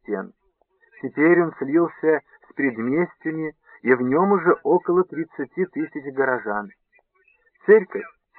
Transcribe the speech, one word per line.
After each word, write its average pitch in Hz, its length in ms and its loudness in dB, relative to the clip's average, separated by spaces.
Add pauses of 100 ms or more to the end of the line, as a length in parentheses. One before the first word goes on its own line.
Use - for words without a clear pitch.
стен. 95 320 -10 (680)
Теперь 165 400 2
он 160 180 -2
слился 156 600 0 (280)
с - 60 -20
предместьями, 151 1000 -4 (260)
и 123 120 4
в 123 80 2
нем 160 320 2
уже 175 180 2 (120)
около 175 420 0
тридцати 143 600 -8
тысяч 143 460 -10
горожан. 113 580 -4 (960)
Церковь 202 380 4 (360)